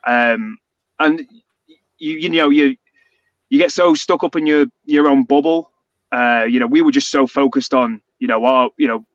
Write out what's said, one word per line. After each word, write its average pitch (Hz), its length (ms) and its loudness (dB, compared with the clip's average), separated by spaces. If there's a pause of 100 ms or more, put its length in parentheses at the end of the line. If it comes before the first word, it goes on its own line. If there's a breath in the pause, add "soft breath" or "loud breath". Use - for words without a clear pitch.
Um, 117 520 -2 (400)
and 156 280 -2 (720)
you, 156 200 -8
you 170 120 -6
know, 160 200 2
you, 143 260 2 (720)
you 139 100 0
get 175 140 2
so 175 220 2
stuck 170 300 -2
up 156 100 -6
in 156 120 -2
your, 147 200 2 (180)
your 147 240 2
own 135 160 2
bubble. 160 460 0 (400)
Uh, 120 380 0
you 123 100 0
know, 120 80 0
we 151 160 2
were 151 100 2
just 139 180 -2
so 139 160 0
focused 135 480 -2
on, 117 260 -2 (180)
you 123 80 -6
know, 113 180 -2
our, 127 320 0
you 143 120 0
know 113 160 -4 (100)